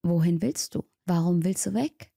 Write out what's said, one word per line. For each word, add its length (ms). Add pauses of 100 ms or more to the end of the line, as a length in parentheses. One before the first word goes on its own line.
„Wohin 400
willst 340
du? 100 (200)
Warum 380
willst 220
du 80
weg?“ 440